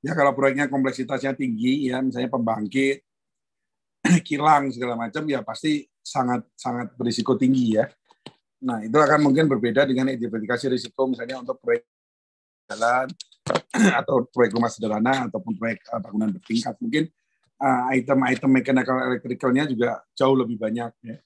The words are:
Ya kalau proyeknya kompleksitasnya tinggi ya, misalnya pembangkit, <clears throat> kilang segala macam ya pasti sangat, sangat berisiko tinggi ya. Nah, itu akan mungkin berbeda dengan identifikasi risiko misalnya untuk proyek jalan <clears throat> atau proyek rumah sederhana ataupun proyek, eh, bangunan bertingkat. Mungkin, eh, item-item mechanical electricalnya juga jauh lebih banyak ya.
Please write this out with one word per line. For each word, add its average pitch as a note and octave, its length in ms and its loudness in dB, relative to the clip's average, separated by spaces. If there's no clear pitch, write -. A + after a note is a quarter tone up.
Ya D#3+ 80 -4
kalau C#3+ 240 4
proyeknya C3+ 320 2
kompleksitasnya C3 640 -2
tinggi B2+ 560 -2
ya, B2+ 140 -2
misalnya B2+ 260 -2
pembangkit, A#2+ 720 -2
<clears throat> F3 220 6
kilang C#3+ 480 4
segala B2 180 -4
macam A#2 320 -6
ya C3+ 160 -2
pasti D3+ 460 -4
sangat, B2 500 -2
sangat A#2+ 400 -8
berisiko A#2+ 460 -2
tinggi B2+ 400 2
ya. - 100 0
Nah, A2+ 180 -4
itu A2+ 80 -6
akan D3+ 300 6
mungkin C#3+ 260 4
berbeda B2 400 2
dengan C3 240 0
identifikasi A#2 560 -4
risiko B2 400 -2
misalnya B2 320 -6
untuk B2 160 -8
proyek A#2+ 320 -2
jalan A#2+ 380 0
<clears throat> - 540 2
atau B2+ 260 0
proyek A#2 220 2
rumah A#2 180 0
sederhana A2+ 640 -2
ataupun G#2+ 260 -8
proyek, A2+ 320 -6
eh, F#2+ 160 -6
bangunan G#2+ 320 -4
bertingkat. A2+ 480 -6
Mungkin, D#3+ 240 -2
eh, C3 400 0
item-item C3 560 2
mechanical B2+ 560 2
electricalnya B2 560 0
juga A#2+ 480 -2
jauh C3+ 240 4
lebih A#2 240 -2
banyak A#2 400 -4
ya. A2+ 240 -14